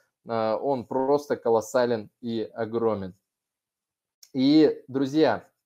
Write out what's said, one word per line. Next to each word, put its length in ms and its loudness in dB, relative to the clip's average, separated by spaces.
э, 360 -2
он 240 -4
просто 520 -2
колоссален 720 0
и 200 -6
огромен. 720 -4
И, 540 4
друзья, 600 0